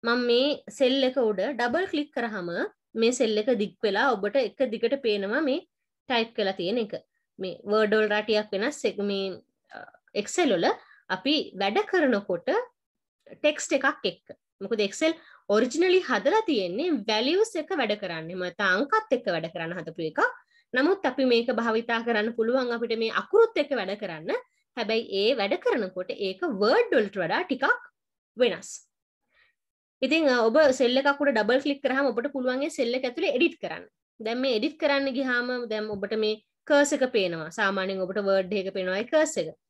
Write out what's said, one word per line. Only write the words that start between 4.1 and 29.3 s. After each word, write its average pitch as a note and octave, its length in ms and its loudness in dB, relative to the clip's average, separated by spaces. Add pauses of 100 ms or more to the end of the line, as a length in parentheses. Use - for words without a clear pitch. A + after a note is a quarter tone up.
ඔබට G3+ 260 -2
එක A3+ 280 -2
දිගට A#3 340 -2
පේනවා G#3 420 0
මේ D4+ 220 0 (460)
ටයිප් A#3 220 0
කරලා G3 240 -2
තියෙන G3 220 -2
එක. G#3+ 160 -4 (460)
මේ F#3 220 -8
වර්ඩ් G#3+ 320 2
වල G#3+ 160 2
රටියක් G#3 420 0
වෙනස් A3+ 320 -4
එක G3+ 160 -2
මේ, G3 320 -2 (400)
අ, - 80 -16 (320)
Excel C4 400 0
වල F3+ 160 2 (380)
අපි B3+ 300 -2 (180)
වැඩ G3 300 0
කරනකොට A#3 640 0 (800)
ටෙක්ස්ට් - 440 -2
එකක් C4+ 140 2 (140)
එක්ක. - 260 -6 (300)
මොකද G#3 220 -4
Excel D#4 340 0 (320)
ඔරිජිනලි D4+ 560 4
හදලා D#4 440 2
තියෙන්නේ B3+ 560 0
වැලියුස් C4+ 540 2
එක D#4 160 -4
වැඩ D#4 240 0
කරන්න. E3+ 320 -8
එහෙම F#3 120 -8
නැත්නම් F3+ 360 0
අංකත් F4 360 0
එක්ක B3 160 0
වැඩ E3 220 -2
කරන්න E3 260 -6
හදපු E3 280 -8
එකක්. D#3 180 -2 (520)
නමුත් D4+ 320 2
අපි C4 200 0
මේක A#3 240 4
භාවිතා A3+ 520 0
කරන්න A3+ 320 0
පුළුවන් A#3+ 380 0
අපිට A3+ 260 -4
මේ A3+ 140 -2
අකුරුත් A4 440 4
එක්ක D4 160 0
වැඩ G3+ 240 -2
කරන්න. F3 360 -8 (460)
හැබැයි A3+ 280 -2 (120)
ඒ A3 180 2
වැඩ G#3+ 240 -2
කරනකොට G3+ 560 -2
ඒක F#3+ 260 -4 (120)
වර්ඩ් D#4 380 2
වලට A3 240 2
වඩා G3 280 -2
ටිකක් - 220 -2 (720)
වෙනස්. A3 320 0 (1300)